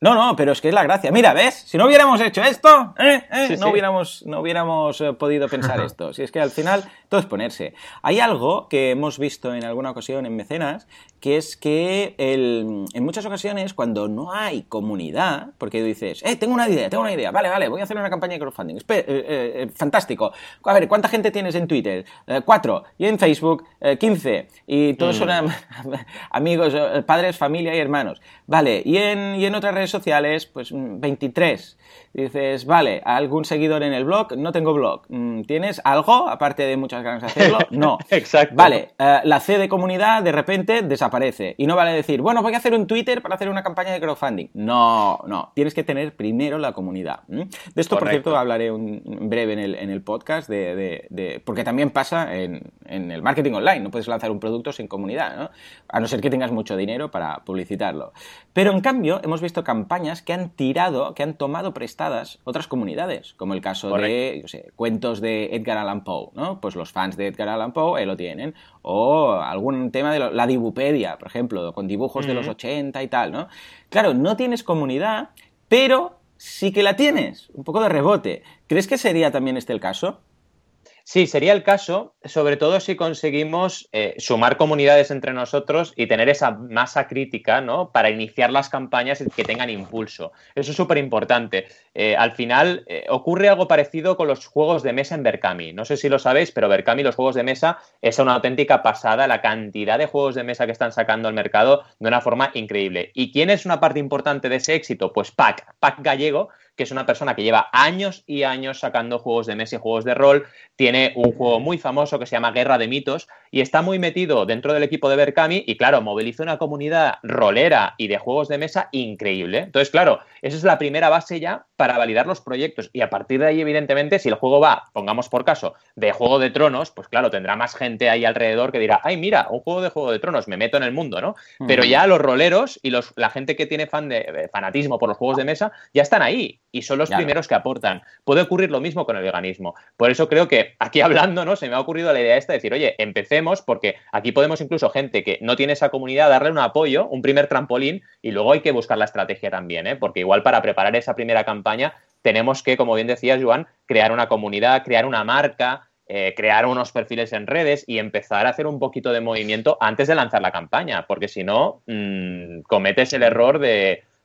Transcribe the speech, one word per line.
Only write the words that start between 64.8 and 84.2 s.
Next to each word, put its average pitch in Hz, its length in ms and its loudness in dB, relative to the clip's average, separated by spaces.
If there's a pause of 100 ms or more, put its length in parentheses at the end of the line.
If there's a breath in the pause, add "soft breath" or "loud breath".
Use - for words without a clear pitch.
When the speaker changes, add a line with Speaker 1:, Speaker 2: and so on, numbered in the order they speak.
Speaker 1:
de 110 340 -4
Edgar 110 220 -4
Allan 101 260 -6
Poe, 80 300 -10
¿no? 185 280 -8
Pues 95 140 -8
los 82 160 -10
fans 92 260 -4
de 101 100 -4
Edgar 104 220 -6
Allan 113 240 -6
Poe, 160 280 -2
eh, 98 40 -2
lo 95 120 -4
tienen. 90 380 -10 (260 soft breath)
O 123 520 2
algún 107 580 -4
tema 143 200 -2
de 151 80 0
lo, 123 120 -2
la 120 160 0
Dibupedia, 123 720 -2
por - 100 -20
ejemplo, 95 460 -6
con 95 140 -8
dibujos 127 380 -4
de 135 80 -4
los 120 120 -4
Speaker 2:
Ujú. 113 80 -6
Speaker 1:
ochenta 139 500 -8
y 131 40 -8
tal, 113 240 -2
¿no? 143 160 -8 (420 loud breath)
Claro, 196 240 4
no 156 220 2
tienes 240 280 -4
comunidad, 170 640 -4 (380 soft breath)
pero 262 520 2 (180)
sí - 340 -6
que 202 120 2
la 196 120 2
tienes, 220 580 0
un 139 100 -16
poco 170 180 -2
de 214 80 2
rebote. 151 540 0 (240 soft breath)
¿Crees 190 200 0
que 262 100 0
sería 165 340 2
también 131 260 -2
este 120 160 -8
el 107 60 -4
caso? 170 420 -6 (800 soft breath)
Speaker 2:
Sí, 185 220 2
sería 156 280 2
el 196 100 2
caso, 196 520 0 (100)
sobre 147 320 2
todo 165 240 2
si 185 160 -4
conseguimos, 160 960 -2
eh, 104 240 -2
sumar 123 400 2